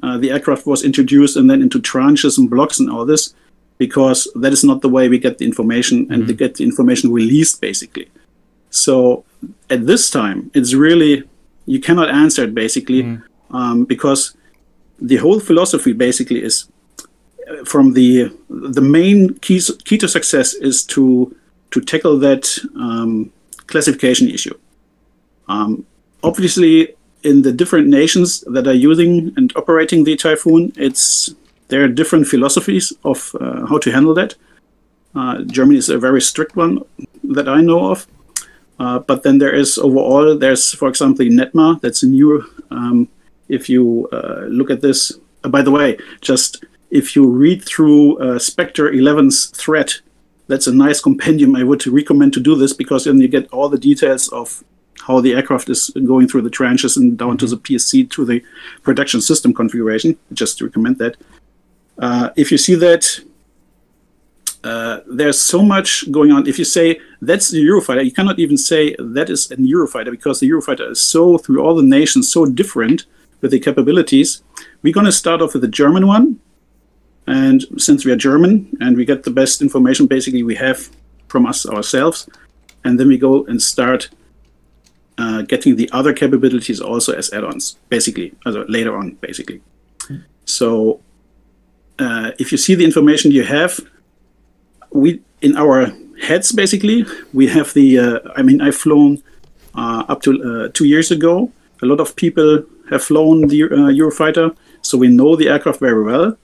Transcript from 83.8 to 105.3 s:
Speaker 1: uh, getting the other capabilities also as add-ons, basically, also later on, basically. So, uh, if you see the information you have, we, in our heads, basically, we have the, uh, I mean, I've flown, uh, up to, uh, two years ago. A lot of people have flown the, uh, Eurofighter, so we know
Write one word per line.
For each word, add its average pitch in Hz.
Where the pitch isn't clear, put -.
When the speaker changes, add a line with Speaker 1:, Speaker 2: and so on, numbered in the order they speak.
Speaker 1:
uh, 110
getting 127
the 113
other 135
capabilities 127
also 113
as -
add-ons, 95
basically, 110
also 110
later 113
on, 98
basically. -
So, 110
uh, 113
if -
you 151
see -
the 175
information 151
you 131
have, 156
we, 147
in 143
our 131
heads, 180
basically, 208
we 135
have 143
the, 135
uh, 120
I 135
mean, 135
I've 139
flown, 147
uh, 117
up 139
to, 139
uh, 117
two 156
years 156
ago. 170
A 123
lot 143
of -
people 156
have 131
flown 156
the, 151
uh, 143
Eurofighter, 156
so -
we 123
know 131